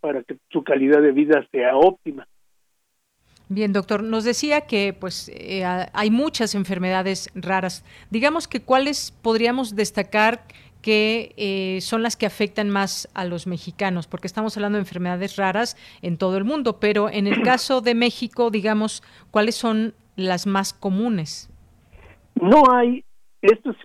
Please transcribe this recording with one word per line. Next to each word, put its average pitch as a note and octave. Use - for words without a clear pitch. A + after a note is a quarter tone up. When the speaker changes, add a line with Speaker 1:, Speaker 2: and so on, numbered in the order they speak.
Speaker 1:
para C#3
que -
su D3
calidad C#3
de D3
vida C#3+
sea B2+
óptima. D#3
Speaker 2:
Bien, G#3
doctor, G3+
nos A3
decía D4
que, G3+
pues, -
eh, -
ha-, F3+
hay G#3+
muchas A#3+
enfermedades F#3
raras. F#3
Digamos C#4+
que, A#3
¿cuáles C4+
podríamos A#3
destacar G#3+
que, G#3+
eh, F#3+
son A3+
las A3+
que A3
afectan G3+
más G3
a F#3
los F3
mexicanos? F3+
Porque -
estamos G#3+
hablando G#3
de G3+
enfermedades F3+
raras G3
en F3
todo F#3
el G3
mundo, B3
pero G#3
en G3+
el G#3
<clears throat> A3
caso B3+
de A#3+
México, A#3
digamos, G#3+
¿cuáles A3
son A3
las F#3
más G3
comunes? G3
Speaker 1:
No A#3+
hay, B3
esto A3
es -